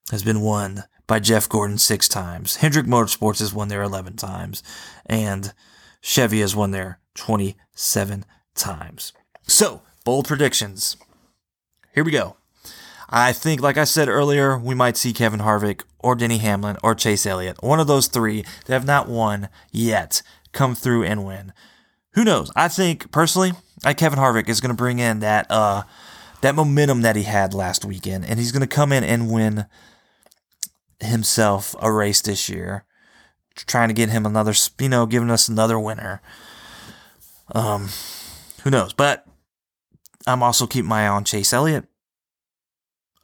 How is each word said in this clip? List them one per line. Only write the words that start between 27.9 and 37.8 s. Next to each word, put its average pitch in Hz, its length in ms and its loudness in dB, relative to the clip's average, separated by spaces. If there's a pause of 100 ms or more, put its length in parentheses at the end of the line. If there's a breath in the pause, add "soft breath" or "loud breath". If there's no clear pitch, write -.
and 113 120 -2
he's 120 140 -2
gonna 135 160 0
come 147 240 2
in 131 100 2
and 117 260 0
win 110 380 0 (1300 soft breath)
himself 107 800 0
a 110 100 0
race 104 300 2
this - 280 -4
year, 92 360 -8 (720 soft breath)
trying 117 320 0
to 110 60 -2
get 113 160 2
him 110 140 0
another, 107 280 0
s-, - 260 2
you 135 100 0
know, 120 180 2
giving 117 240 0
us 117 180 2
another 113 320 2
winner. 107 420 -8 (1300 loud breath)
Um, 104 360 -2 (720 loud breath)